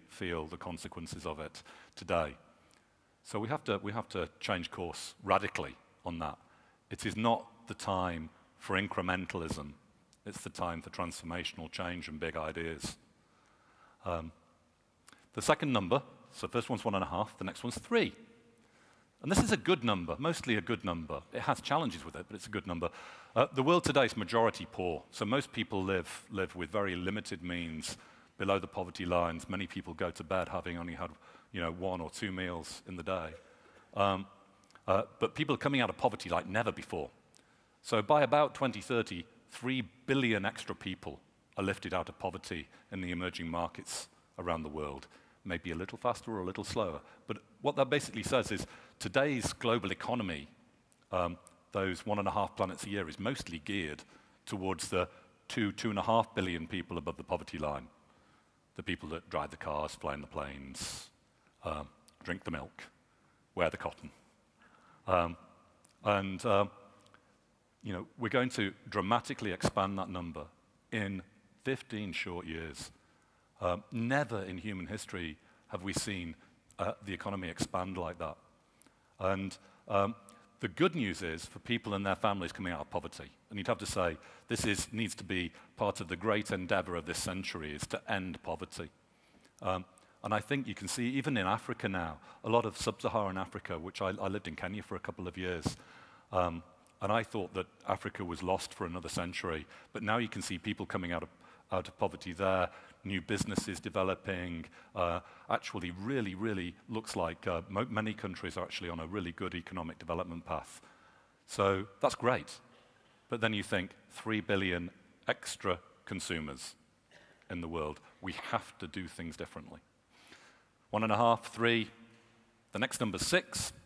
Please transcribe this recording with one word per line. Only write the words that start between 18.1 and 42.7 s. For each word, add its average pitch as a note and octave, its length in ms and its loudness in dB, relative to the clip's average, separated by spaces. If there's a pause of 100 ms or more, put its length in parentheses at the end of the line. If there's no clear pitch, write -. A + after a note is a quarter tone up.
And D3+ 100 0
this G3 100 6
is A3 100 4
a G#3+ 40 4
good C#3+ 280 2
number, F2+ 340 2
mostly C#3+ 380 2
a G#2 40 2
good G#2 240 -2
number. D#2+ 380 -2 (100)
It - 80 -4
has C3 220 2
challenges C3+ 420 0
with - 100 -12
it, - 140 -8
but G#2 80 -10
it's - 100 -10
a A#2 40 -10
good G2+ 160 -2
number. E2+ 240 0 (440)
Uh, B2 200 8
the C3 80 4
world E3+ 220 6
today C#3 200 6
is A2 140 0
majority G#2+ 520 4
poor, F2 400 0
so - 140 -2
most B2 260 0
people G2+ 320 -2
live, F#2 480 0
live F#2+ 240 -2
with F2 160 -4
very G2 240 0
limited F#2 480 -4
means, E2+ 540 -4 (400)
below G2 220 2
the F2+ 80 -4
poverty F2+ 400 -6
lines. F2 420 2
Many G2 180 -4
people F2 280 -8
go F2 160 -2
to - 120 -10
bed F2 260 0
having F2 280 -4
only E2+ 180 -6
had, E2+ 160 -6 (420)
you F#2+ 80 -4
know, E2 120 0
one F2+ 300 -2
or D#2 80 -6
two G2+ 220 -4
meals F2+ 540 -6
in F#2 100 -8
the F2 60 -8
day. E2 280 -2 (640)
Um, G2 320 4 (600)
uh, G2 160 6 (180)
but A2+ 140 2
people C#3+ 200 2
are - 40 -2
coming C#3 220 2
out A2 80 4
of F2+ 80 -4
poverty - 320 0
like E2+ 180 2
never G#2 260 2
before. D#2+ 360 -4 (720)
So A2 220 2
by D3 200 8
about C#3+ 320 6
twenty A2+ 260 0
thirty, G#2 440 0 (260)
three B2+ 340 -2 (220)
billion A#2+ 380 4
extra - 300 -2
people E2 460 -8 (360)
are G2 80 2
lifted F#2+ 300 0
out F2 140 0
of - 100 -14
poverty E2+ 500 -6 (240)